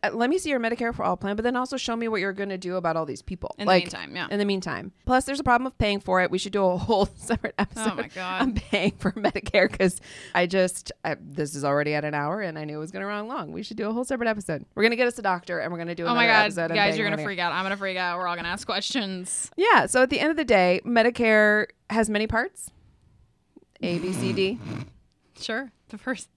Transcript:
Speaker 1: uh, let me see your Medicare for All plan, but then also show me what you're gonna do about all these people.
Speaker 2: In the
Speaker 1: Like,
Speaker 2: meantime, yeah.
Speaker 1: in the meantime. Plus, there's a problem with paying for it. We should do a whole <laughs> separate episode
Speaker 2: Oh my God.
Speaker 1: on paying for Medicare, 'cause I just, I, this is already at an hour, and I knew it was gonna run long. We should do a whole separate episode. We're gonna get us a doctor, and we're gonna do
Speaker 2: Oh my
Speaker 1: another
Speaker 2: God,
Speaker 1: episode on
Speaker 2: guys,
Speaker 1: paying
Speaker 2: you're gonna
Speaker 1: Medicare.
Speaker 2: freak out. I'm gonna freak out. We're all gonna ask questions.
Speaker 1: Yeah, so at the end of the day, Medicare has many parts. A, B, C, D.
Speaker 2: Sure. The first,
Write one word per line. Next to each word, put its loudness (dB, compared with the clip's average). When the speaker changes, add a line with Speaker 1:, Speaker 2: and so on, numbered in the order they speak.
Speaker 1:
uh, 0
let 2
me 2
see -2
your 0
Medicare -2
for -4
All 0
plan, -4
but -4
then 0
also -2
show -4
me -4
what 0
you're -2
gonna -6
do -4
about 0
all -2
these -8
people. -10
Speaker 2:
In -8
the 4
Speaker 1:
Like, 6
Speaker 2:
meantime, -10
yeah. -6
Speaker 1:
in 0
the 2
meantime. -4
Plus, 4
there's -4
a -6
problem 4
with -8
paying 2
for 2
it. 2
We 0
should -4
do 4
a 4
whole 4
<laughs> -20
separate -2
episode -2
Speaker 2:
Oh -6
my -6
God. -6
Speaker 1:
on -2
paying 0
for -2
Medicare, 2
'cause 2
I 4
just, 0
I, -2
this -6
is -4
already 2
at -2
an -4
hour, -2
and -6
I -8
knew -8
it -8
was -10
gonna -8
run -6
long. -8
We -8
should -12
do -4
a -2
whole -2
separate -2
episode. -4
We're 2
gonna 4
get 2
us -4
a -10
doctor, -2
and -4
we're -6
gonna -6
do -4
Speaker 2:
Oh 2
my 4
Speaker 1:
another 6
Speaker 2:
God, 6
Speaker 1:
episode -2
on 2
Speaker 2:
guys, 4
Speaker 1:
paying 0
Speaker 2:
you're 0
gonna -2
Speaker 1:
Medicare. -4
Speaker 2:
freak -4
out. 0
I'm -2
gonna -2
freak -4
out. -2
We're -2
all -2
gonna -6
ask -6
questions. -4
Speaker 1:
Yeah, 6
so 4
at 4
the 2
end 4
of 0
the 0
day, 6
Medicare 4
has 2
many 0
parts. -6
A, -2
B, -2
C, 0
D. 0
Speaker 2:
Sure. -8
The -14
first, -8